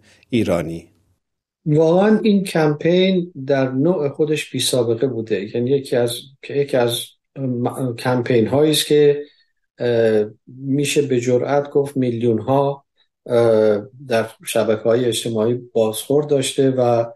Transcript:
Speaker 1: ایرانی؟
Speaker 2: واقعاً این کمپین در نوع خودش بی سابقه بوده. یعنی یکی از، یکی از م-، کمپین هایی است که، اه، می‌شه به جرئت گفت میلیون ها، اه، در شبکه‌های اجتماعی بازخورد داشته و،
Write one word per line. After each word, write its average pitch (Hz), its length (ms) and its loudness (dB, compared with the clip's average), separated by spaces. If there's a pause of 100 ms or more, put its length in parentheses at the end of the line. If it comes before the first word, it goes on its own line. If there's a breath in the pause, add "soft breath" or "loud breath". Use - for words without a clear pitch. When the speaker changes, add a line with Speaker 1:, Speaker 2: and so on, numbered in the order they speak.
(300 soft breath)
Speaker 1:
ایرانی؟ 85 580 -2 (800)
Speaker 2:
واقعاً 170 580 4
این 202 200 2
کمپین 175 880 0 (160)
در 135 220 2
نوع 147 400 0
خودش 151 420 -2
بی 131 80 -4
سابقه 117 480 0
بوده. 107 480 -4
یعنی 120 140 -2
یکی 135 260 -2
از، - 180 0 (360)
یکی 139 280 -2
از 120 220 0 (360)
م-، 123 600 -4
کمپین 123 520 0
هایی 151 240 2
است 147 140 0
که، 147 360 4 (560 loud breath)
اه، 113 480 2 (220)
می‌شه 139 540 -2
به 127 180 0
جرئت 127 500 0
گفت 139 280 -2
میلیون 120 420 0
ها، 139 460 -2 (400)
اه، 110 560 2 (260)
در 113 180 0 (200)
شبکه‌های 113 600 0
اجتماعی 113 480 -2 (200)
بازخورد 113 540 0
داشته 135 440 0
و، 127 100 0 (340)